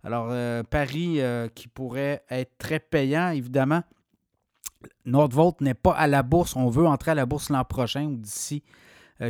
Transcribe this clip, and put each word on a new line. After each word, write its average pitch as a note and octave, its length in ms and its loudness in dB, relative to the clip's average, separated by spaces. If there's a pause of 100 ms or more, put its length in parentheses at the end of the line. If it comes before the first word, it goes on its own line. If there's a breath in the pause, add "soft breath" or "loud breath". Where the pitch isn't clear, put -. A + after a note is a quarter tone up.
Alors, A#2 280 -4
euh, A#2+ 320 -4
Paris, D3+ 580 -2
euh, A#2+ 260 -2
qui - 200 -16
pourrait C3 640 -6
être B2+ 260 -6
très D#3 220 -4
payant, D3+ 500 0
évidemment. C3+ 540 0 (1200)
Nordvolt D3 560 4
n'est C3+ 140 0
pas - 160 2
à D#3 160 2
la C#3 160 4
bourse. D#3+ 320 2
On B2+ 140 2
veut D3+ 180 4
entrer E3+ 240 0
à - 20 2
la C3+ 140 0
bourse C#3+ 240 -4
l'an C3 120 0
prochain C3+ 420 -4
ou C#3+ 120 -4
d'ici, A2+ 460 -8 (580 soft breath)
euh, A#2+ 80 -4